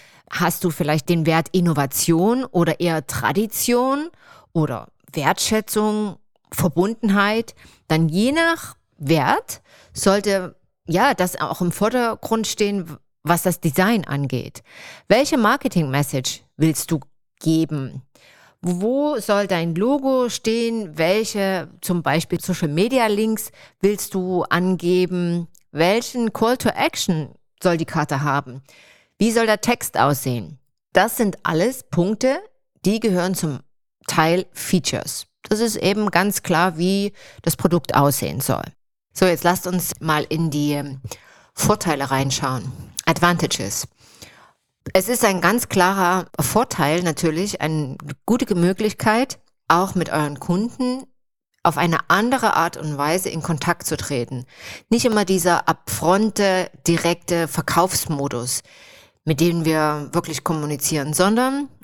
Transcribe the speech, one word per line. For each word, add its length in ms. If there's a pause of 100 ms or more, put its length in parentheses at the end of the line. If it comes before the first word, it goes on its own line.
(280)
hast 360
du 60
vielleicht 380
den 180
Wert 260
Innovation 920
oder 360
eher 260
Tradition 1000 (440)
oder 360 (240)
Wertschätzung, 1040 (340)
Verbundenheit? 1040 (320)
Dann 220
je 240
nach 420 (220)
Wert 640 (300)
sollte, 640 (300)
ja, 280
das 260
auch 200
im 100
Vordergrund 800
stehen, 500 (300)
was 140
das 180
Design 440
angeht. 580 (440)
Welche 320
Marketing-Message 1040 (140)
willst 340
du 100 (400)
geben? 600 (580)
Wo 600
soll 260
dein 300
Logo 520
stehen? 680
Welche, 720 (120)
zum 220
Beispiel, 380
Social-Media-Links 1120 (280)
willst 340
du 280
angeben? 1040 (240)
Welchen 640
Call 240
to 140
Action 640 (280)
soll 140
die 80
Karte 380
haben? 400 (560)
Wie 120
soll 160
der 140
Text 360
aussehen? 600 (340)
Das 240
sind 280
alles 400
Punkte, 540 (460)
die 140
gehören 360
zum 260 (460)
Teil 460
Features. 760 (220)
Das 120
ist 160
eben 340
ganz 320
klar, 360
wie 340 (300)
das 140
Produkt 380
aussehen 460
soll. 240 (480)
So, 120
jetzt 200
lasst 220
uns 340
mal 280
in 220
die, 220
ähm, 280 (540)
Vorteile 560
reinschauen. 640 (320)
Advantages. 840 (1040)
Es 160
ist 160
ein 160
ganz 280
klarer 580 (120)
Vorteil 640
natürlich, 580
eine 380 (280)
gute 280
Möglichkeit, 840 (280)
auch 280
mit 140
euren 300
Kunden 640 (580)
auf 140
eine 320
andere 460
Art 220
und 200
Weise 320
in 140
Kontakt 440
zu 100
treten. 500 (420)
Nicht 160
immer 200
dieser 440
upfronte, 1000 (160)
direkte 640
Verkaufsmodus, 1160 (640)
mit 160
dem 240
wir 480
wirklich 320
kommunizieren, 680
sondern 560 (160)